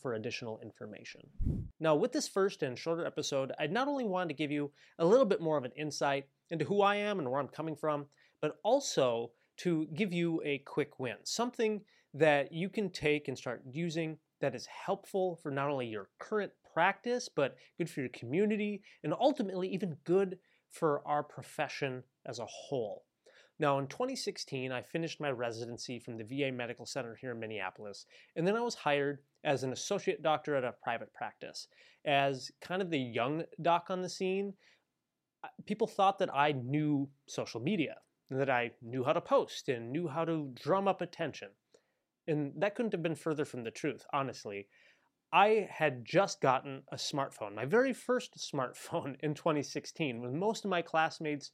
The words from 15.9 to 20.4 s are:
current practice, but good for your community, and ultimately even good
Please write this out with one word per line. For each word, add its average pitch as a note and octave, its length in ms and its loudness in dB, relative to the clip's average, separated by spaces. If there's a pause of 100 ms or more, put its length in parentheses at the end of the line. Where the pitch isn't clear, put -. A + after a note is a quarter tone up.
current G#3 320 -4 (220)
practice, G3 560 2
but - 280 0 (200)
good E3 140 -2
for - 80 -6
your C3 100 -2
community, G#3 720 0 (220)
and D#3 100 0
ultimately F#3+ 540 2
even F#3 360 -2
good F#3 360 2 (320)